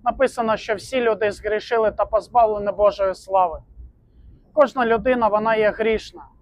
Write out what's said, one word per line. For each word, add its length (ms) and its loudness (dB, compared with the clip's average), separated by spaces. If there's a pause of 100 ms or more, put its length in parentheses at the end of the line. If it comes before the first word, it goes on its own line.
Написано, 520 0
що 180 -4
всі 260 -4
люди 320 0
згрішили 580 -2
та 140 -2
позбавлені 680 0
Божої 420 0
слави. 440 0 (920)
Кожна 340 2
людина, 420 2
вона 280 0
є 140 2
грішна. 520 -4 (200)